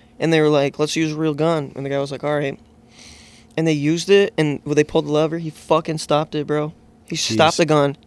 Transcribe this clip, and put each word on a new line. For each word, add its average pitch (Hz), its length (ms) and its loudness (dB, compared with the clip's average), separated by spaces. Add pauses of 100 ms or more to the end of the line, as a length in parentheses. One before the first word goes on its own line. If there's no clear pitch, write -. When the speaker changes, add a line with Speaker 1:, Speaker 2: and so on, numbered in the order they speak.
(180)
Speaker 1:
And 165 140 0
they 160 80 4
were 151 80 4
like, 143 300 0
"Let's 151 180 -2
use 160 160 -2
a 151 40 -8
real 156 180 -2
gun." 151 420 -2
And 139 80 -8
the 139 60 -6
guy 139 80 -2
was 139 140 -4
like, - 120 -10
"All 147 120 -2
right." 143 220 -4 (1000)
And 160 100 0
they 160 60 2
used 156 380 0
it, 202 260 4
and 147 280 0
when 147 100 -4
they 147 100 6
pulled 151 220 -2
the 147 60 -4
lever, 156 260 0
he 160 120 -8
fucking 160 480 -2
stopped 151 360 -2
it, 147 120 -4
bro. 151 260 -2 (340)
He 165 100 -8
Speaker 2:
Jeez. 113 180 -4
Speaker 1:
stopped 160 240 4
the 170 80 2
gun, 143 300 2 (100)